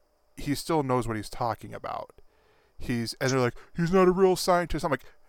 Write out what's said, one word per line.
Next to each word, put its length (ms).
he 180
still 280
knows 240
what 100
he's 120
talking 440
about. 380
He's, 440
and 80
they're 100
like, 160
"He's 180
not 140
a 40
real 240
scientist." 480
I'm 80
like, 140